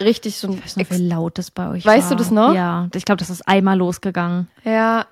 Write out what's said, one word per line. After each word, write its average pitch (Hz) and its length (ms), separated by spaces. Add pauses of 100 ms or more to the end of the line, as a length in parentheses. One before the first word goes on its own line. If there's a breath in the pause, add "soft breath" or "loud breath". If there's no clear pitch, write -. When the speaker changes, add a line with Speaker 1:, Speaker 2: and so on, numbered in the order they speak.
Speaker 1:
richtig 214 380
so 202 100
ein 196 60
Speaker 2:
Ich 180 100
weiß - 120
noch, 190 60
Speaker 1:
Ex- 180 160
Speaker 2:
wie 175 100
laut 165 300
das 180 120
bei 180 200
euch 180 160
Speaker 1:
Weißt 226 240
Speaker 2:
war. 277 60
Speaker 1:
du 220 60
das - 80
noch? 226 240
Speaker 2:
Ja, 175 400
ich - 100
glaub, 202 140
das 185 120
ist 180 180
einmal 190 300
losgegangen. 175 720 (160)
Speaker 1:
Ja, 226 480